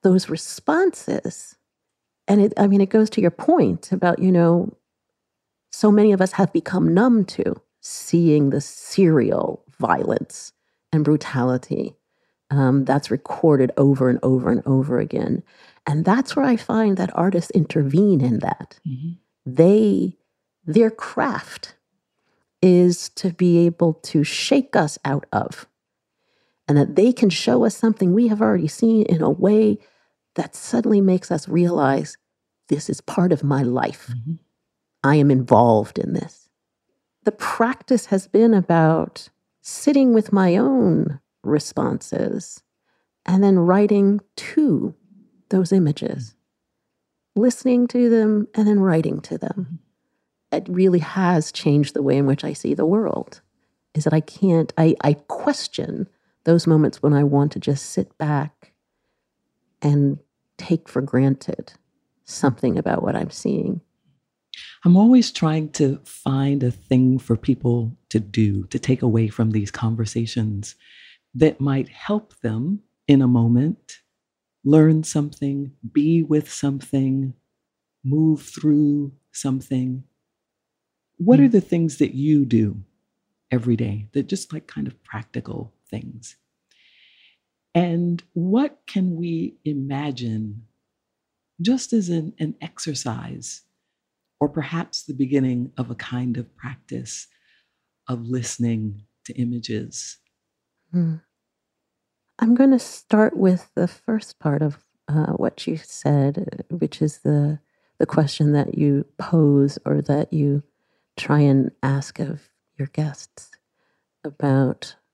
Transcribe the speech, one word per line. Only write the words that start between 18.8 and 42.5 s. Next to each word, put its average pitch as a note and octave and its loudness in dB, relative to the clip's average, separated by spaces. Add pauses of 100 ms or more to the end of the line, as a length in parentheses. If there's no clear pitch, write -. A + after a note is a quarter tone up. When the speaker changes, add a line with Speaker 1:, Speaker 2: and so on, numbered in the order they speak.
Speaker 2:
Mm-hmm. C#3+ -10 (340)
Speaker 1:
They, F#3 2 (480)
their A3 2
craft - -8 (840)
is F3+ 4
to - -6
be E3+ 4
able E3+ 0
to - -2
shake - 0
us D3+ 0
out C#3+ -4
of, - -6 (1000)
and D3 4
that C#3+ 2
they A3+ 6
can A3+ 2
show A#3 0
us A3 0
something G#3 0
we A#3 2
have G#3+ 0
already G3 0
seen A3+ 2
in D#3+ 2
a - 0
way G#3 2 (560)
that - -6
suddenly G#3+ 0
makes F#3 2
us E3 -4
realize, D3+ 0 (500)
"This D3 -4
is D3+ -6
part F3+ 0
of D3 -2
my C#3 0
life. B2 -4
Speaker 2:
Mm-hmm. B2 -8 (720)
Speaker 1:
I C#3 4
am C#3+ 4
involved A#2 2
in - -4
this." - -10 (720)
The G#3+ 0
practice - -2
has F#3+ -2
been A3+ 4
about E3 0 (320)
sitting C4+ 2
with A3 2
my F#3 4
own G#3 0 (240)
responses - -4 (640)